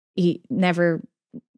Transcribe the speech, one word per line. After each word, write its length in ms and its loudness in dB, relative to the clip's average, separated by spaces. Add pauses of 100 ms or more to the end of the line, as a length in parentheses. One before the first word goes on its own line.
(140)
he 360 0
never 500 0 (580)